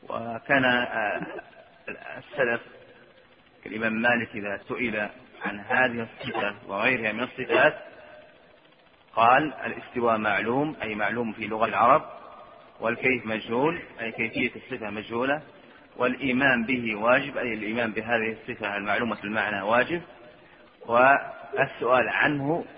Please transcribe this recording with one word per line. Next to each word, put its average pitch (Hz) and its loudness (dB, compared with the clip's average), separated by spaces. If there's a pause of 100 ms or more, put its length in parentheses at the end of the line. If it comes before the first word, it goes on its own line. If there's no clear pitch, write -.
وكان، 117 0
آه، 113 2 (960)
السلف 120 -2 (1000)
كالإمام 110 -4
مالك 117 0
إذا 101 -6
سئل 107 -4 (360)
عن 104 -8
هذه 117 0
الصفة - -6 (120)
وغيرها 110 0
من 110 -4
الصفات 131 2 (1400)
قال: 127 6
"الاستواء 117 -2
معلوم"، 110 0
أي 107 -6
معلوم 110 -2
في 107 -8
لغة 110 0
العرب، 113 4 (760)
"والكيف 117 0
مجهول"، 117 -2 (220)
أي 113 -6
كيفية 117 -2
الصفة 113 -10
مجهولة، 117 -2 (560)
"والإيمان 127 2
به 117 -2
واجب"، 127 2
أي 113 -2
الإيمان 107 -2
بهذه 110 0
الصفة 107 -6
المعلومة 104 -2
في - -14
المعنى 104 -2
واجب، 123 2 (840)
"والسؤال 127 4
عنه 139 0 (120)